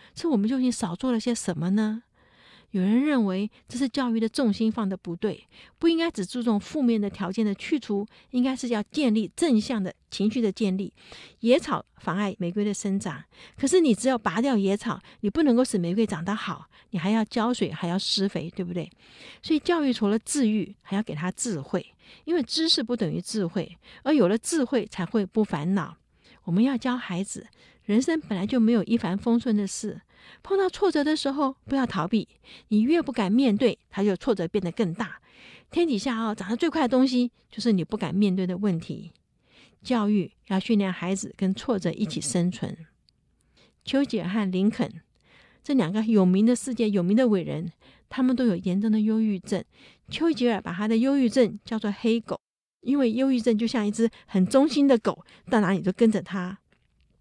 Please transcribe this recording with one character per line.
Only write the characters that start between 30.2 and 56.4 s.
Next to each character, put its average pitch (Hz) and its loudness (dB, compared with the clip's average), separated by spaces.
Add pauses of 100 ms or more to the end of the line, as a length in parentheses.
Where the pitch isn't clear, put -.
碰 392 0
到 381 2
挫 381 0
折 302 2
的 302 0
时 294 -2
候 269 -2 (120)
不 277 -4
要 269 0
逃 175 -2
避， 208 0 (440)
你 214 4
越 311 4
不 285 -4
敢 208 -2
面 233 4
对， 220 2 (120)
他 - -4
就 202 2
挫 233 0
折 175 -2
变 196 -4
得 170 -4
更 175 -2
大。 180 -8 (500)
天 339 0
底 262 0
下 233 -4
哦， 226 -2
长 190 -8
得 233 -4
最 320 0
快 311 0
的 247 4
东 254 4
西 247 2 (220)
就 - -12
是 220 2
你 180 2
不 214 -6
敢 160 -4
面 202 4
对 185 0
的 180 -4
问 190 -2
题。 - -12 (720)
教 220 0
育 202 0 (160)
要 190 0
训 202 2
练 196 0
孩 180 -4
子 - -6
跟 190 0
挫 214 -4
折 175 -2
一 214 -4
起 160 -6
生 175 0
存。 - -8 (1080)
丘 277 0
吉 233 -4
尔 160 -6
和 202 -2
林 185 0
肯 - -2 (720)
这 294 -4
两 185 2
个 214 0
有 214 4
名 185 6
的 240 4
世 254 -6
界 220 0
有 196 2
名 185 2
的 254 4
伟 196 2
人， 156 -6 (380)
他 - -4
们 262 2
都 247 2
有 208 2
严 185 -2
重 220 0
的 214 2
忧 220 0
郁 214 0
症。 185 -4 (480)
丘 330 0
吉 240 2
尔 208 -2
把 170 -8
他 208 -4
的 226 2
忧 269 2
郁 262 4
症 214 2
叫 220 -6
做 208 -4
黑 233 0
狗， - -8 (420)
因 277 0
为 240 2
忧 269 2
郁 254 2
症 226 2
就 226 0
像 220 -2
一 208 0
只 226 2 (160)
很 185 2
忠 277 6
心 277 2
的 262 6
狗， - -4 (260)
到 208 4
哪 185 2
里 190 2
都 180 -2
跟 220 4
着 208 0
他。 185 -8 (600)